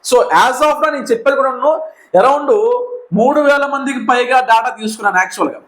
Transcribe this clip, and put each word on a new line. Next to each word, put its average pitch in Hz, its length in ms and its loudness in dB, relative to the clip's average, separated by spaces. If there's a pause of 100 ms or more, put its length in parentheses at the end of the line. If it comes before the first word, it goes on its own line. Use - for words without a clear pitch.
So 254 80 2 (300)
as 262 100 0 (100)
of 302 160 0
now 311 120 0
నేను 262 160 -8
చెప్పేది 262 280 0
కూడా 262 120 0 (680)
around 277 320 2 (680)
మూడు 285 300 2
వేల 285 240 2
మందికి 262 280 -6 (100)
పైగా 247 280 2 (120)
డేటా 226 200 2 (100)
తీసుకున్నాను 208 420 -2
యాక్చువల్‌గా. 190 460 -4